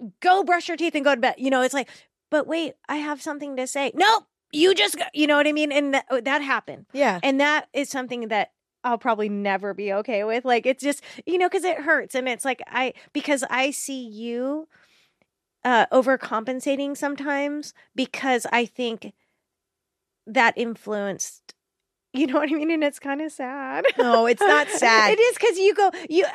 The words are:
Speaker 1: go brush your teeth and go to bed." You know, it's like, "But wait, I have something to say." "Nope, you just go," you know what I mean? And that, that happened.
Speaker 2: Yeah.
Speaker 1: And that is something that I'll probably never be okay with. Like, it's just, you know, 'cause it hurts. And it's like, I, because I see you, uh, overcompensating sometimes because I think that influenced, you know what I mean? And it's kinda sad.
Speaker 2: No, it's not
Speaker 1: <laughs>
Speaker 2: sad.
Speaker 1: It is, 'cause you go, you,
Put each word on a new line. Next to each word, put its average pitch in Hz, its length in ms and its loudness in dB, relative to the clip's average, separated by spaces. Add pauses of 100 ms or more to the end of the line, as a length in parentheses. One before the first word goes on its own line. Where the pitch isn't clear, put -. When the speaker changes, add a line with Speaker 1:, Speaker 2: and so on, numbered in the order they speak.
(200)
Speaker 1:
go 370 240 4
brush 339 240 0
your 330 80 -4
teeth 330 180 -2
and 285 100 -2
go 277 120 4
to 233 40 -10
bed." 247 180 2
You 262 120 -2
know, 254 120 4
it's 254 120 0
like, 269 140 -2 (420)
"But 294 160 0
wait, 320 280 -4 (140)
I 277 100 -4
have 294 240 -6
something 285 340 -10
to 254 100 -4
say." 277 280 -4
"Nope, 403 300 4 (280)
you 349 220 4
just 403 240 0
go," - 60 -4 (100)
you 294 120 2
know 294 100 4
what 294 120 4
I 302 40 2
mean? 302 200 0
And 277 220 0
that, 262 120 -2 (180)
that 285 180 0
happened. 233 500 -6
Speaker 2:
Yeah. 226 320 2
Speaker 1:
And 269 160 2
that 294 340 2
is 277 160 -2
something 240 380 -8
that 208 240 -2 (320)
I'll 240 140 0
probably 214 320 0
never 202 440 -2
be 196 200 -4
okay 208 300 -2
with. 226 200 -2
Like, 240 220 2
it's 254 180 0
just, 285 180 -2 (240)
you 349 120 0
know, 359 100 2
'cause 359 160 -2
it 349 160 -2
hurts. 285 340 0
And 254 140 -2
it's 240 160 -6
like, 269 240 -4
I, 254 260 -2 (180)
because 285 380 -2
I 262 220 0
see 269 340 -8
you, 240 640 -6 (960)
uh, 233 280 4
overcompensating 262 1040 0
sometimes 285 800 -6 (220)
because 262 560 -2
I 240 140 2
think 226 460 -8 (1120)
that 233 300 2
influenced, 208 1000 -6 (580)
you 277 140 0
know 254 140 -4
what 294 100 -2
I 302 40 0
mean? 311 160 -2
And 320 140 0
it's 285 140 -2
kinda 285 320 -8
sad. 269 540 -6 (140)
Speaker 2:
No, 233 280 4
it's 240 160 2
not 302 260 4
Speaker 1:
<laughs> - 20 -12
Speaker 2:
sad. 226 420 6
Speaker 1:
It 427 80 4
is, 480 180 4
'cause 415 200 2
you 392 160 4
go, 392 160 4 (200)
you, 330 240 4